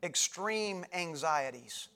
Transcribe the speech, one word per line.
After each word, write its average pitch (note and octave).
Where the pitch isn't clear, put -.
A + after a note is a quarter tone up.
Extreme G3
anxieties. D3